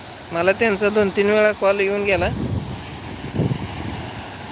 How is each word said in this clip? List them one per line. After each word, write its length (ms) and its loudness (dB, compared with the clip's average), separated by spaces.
मला 200 4
त्यांचा 360 2
दोन 200 4
तीन 220 2
वेळा 220 6
कॉल 280 2
येऊन 240 0
गेला. 240 2